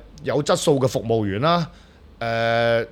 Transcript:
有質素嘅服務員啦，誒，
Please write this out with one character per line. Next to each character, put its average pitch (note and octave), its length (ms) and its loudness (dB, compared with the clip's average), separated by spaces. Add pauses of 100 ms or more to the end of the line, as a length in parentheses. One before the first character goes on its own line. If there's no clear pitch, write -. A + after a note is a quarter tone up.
(240)
有 B2 180 -2
質 D#3+ 140 0
素 D3 240 2
嘅 B2+ 80 2
服 A#2 160 -4
務 A2+ 220 0
員 G2 160 -4
啦， E3 280 0 (520)
誒， A#2 720 0